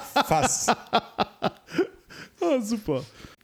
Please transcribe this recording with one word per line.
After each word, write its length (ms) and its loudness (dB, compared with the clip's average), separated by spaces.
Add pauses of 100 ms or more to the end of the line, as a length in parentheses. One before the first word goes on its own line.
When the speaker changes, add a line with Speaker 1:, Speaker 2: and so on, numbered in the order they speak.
(260)
Speaker 1:
Fast. 440 2
Speaker 2:
Ah, 1900 -2
super. 440 -4 (400)